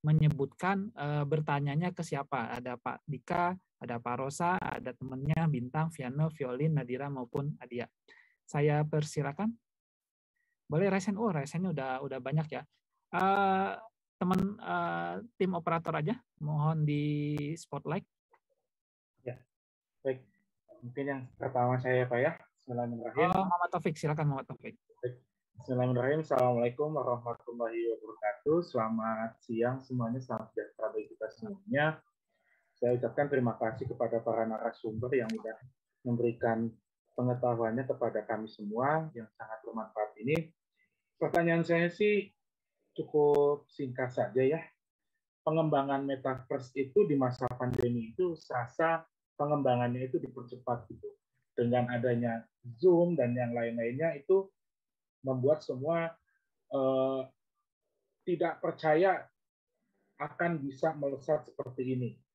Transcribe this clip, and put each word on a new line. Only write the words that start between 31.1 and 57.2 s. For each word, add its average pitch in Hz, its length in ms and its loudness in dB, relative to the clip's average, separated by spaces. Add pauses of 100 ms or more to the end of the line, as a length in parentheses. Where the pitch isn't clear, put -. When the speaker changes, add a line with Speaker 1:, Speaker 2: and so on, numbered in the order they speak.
Speaker 2:
semuanya. 117 540 -2 (920)
Saya 120 240 2
ucapkan 139 320 -2
terima 123 240 2
kasih 113 320 -4
kepada 113 320 -2
para 113 240 0
narasumber 113 720 -4
yang 113 160 0
sudah 110 240 -6 (480)
memberikan 117 640 0 (480)
pengetahuannya 123 720 0
kepada 113 400 -2
kami 110 240 -4
semua 131 640 -2
yang 113 140 -12 (100)
sangat 110 240 -12
bermanfaat 110 560 -6
ini. 156 320 -2 (640)
Pertanyaan 170 480 2
saya 170 240 2
sih 208 400 2 (720)
cukup 147 760 4
singkat 127 400 -4
saja 117 320 2
ya. 151 160 4 (880)
Pengembangan 143 560 2
metaverse 131 720 -4
itu 139 320 4
di 147 80 2
masa 127 400 2
pandemi 120 560 0
itu 180 240 0
serasa 160 720 -2 (300)
pengembangannya 131 720 2
itu - 80 -2
dipercepat 120 720 -6
gitu. - 240 -14 (400)
Dengan 120 400 2
adanya 117 480 0 (400)
Zoom 175 320 6
dan 123 240 2
yang 120 160 -2
lain-lainnya 120 640 -2
itu 190 320 2 (760)
membuat 131 400 2
semua, 165 480 -2 (560)
eh, 131 540 2 (1040)